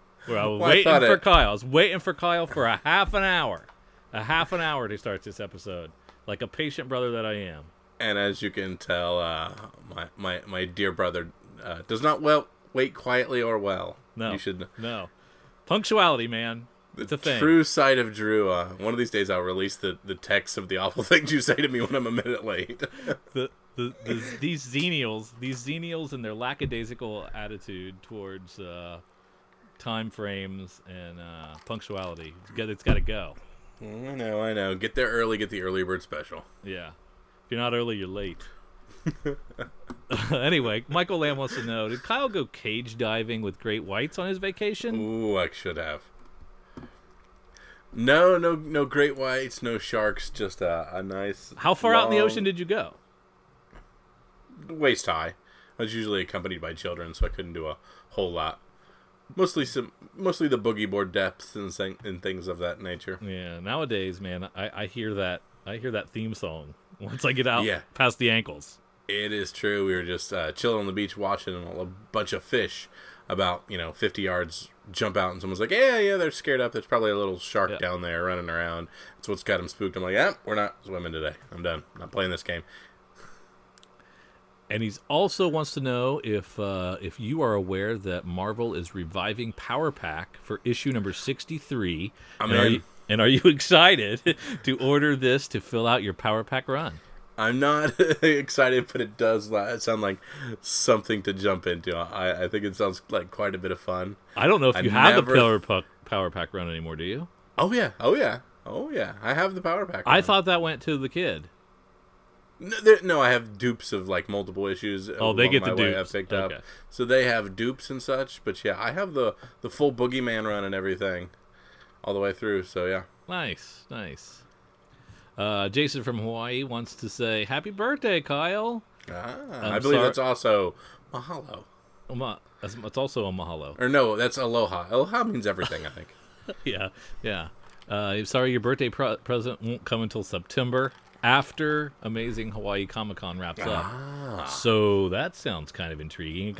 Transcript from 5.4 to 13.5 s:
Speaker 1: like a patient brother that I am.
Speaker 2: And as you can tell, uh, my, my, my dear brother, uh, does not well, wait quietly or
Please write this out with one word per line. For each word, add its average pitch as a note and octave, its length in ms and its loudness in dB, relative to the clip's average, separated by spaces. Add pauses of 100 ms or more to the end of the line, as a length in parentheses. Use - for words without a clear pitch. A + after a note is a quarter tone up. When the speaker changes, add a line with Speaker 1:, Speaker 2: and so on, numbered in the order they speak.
Speaker 1:
like G2+ 160 -6
a A2 60 -6
patient D3 420 -6
brother B2+ 220 0
that A2+ 140 -2
I G#2+ 80 -2
am. E2+ 320 -8 (340)
Speaker 2:
And G#2+ 180 0
as G2+ 240 0
you G#2 80 -2
can F#2+ 280 -6
tell, F2 420 0
uh, E2 320 -2 (420)
my, E2+ 140 -10 (100)
my, F#2 300 -4
my F#2 180 -4
dear F#2 280 0
brother, E2+ 380 -2 (300)
uh, F2 260 -10
does A2+ 140 -2
not D3 200 2
well, D3+ 260 4 (260)
wait C3 200 2
quietly B2 480 0
or A2+ 160 2